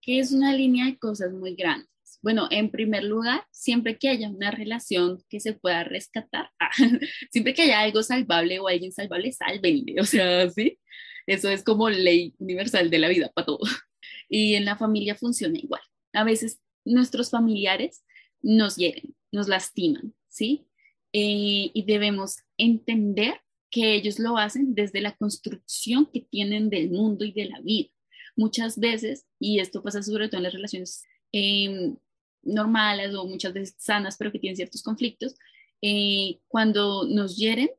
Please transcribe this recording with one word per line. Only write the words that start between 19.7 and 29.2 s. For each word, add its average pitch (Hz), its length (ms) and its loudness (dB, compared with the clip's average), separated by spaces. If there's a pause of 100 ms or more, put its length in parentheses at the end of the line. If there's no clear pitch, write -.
¿sí? 240 420 -4 (440)
Eh, 208 600 0
y 214 120 -2
debemos 208 520 0 (200)
entender 226 840 2 (300)
que 220 240 4
ellos 208 240 -2
lo 233 180 0
hacen 233 380 0
desde 196 260 -2
la 208 140 -4
construcción 214 960 -2
que - 100 -4
tienen 208 480 -2
del 185 220 0
mundo 208 340 0
y 208 60 -6
de 202 140 -6
la - 160 -14
vida. 202 280 -2 (460)
Muchas 220 440 0
veces, 220 460 -2 (140)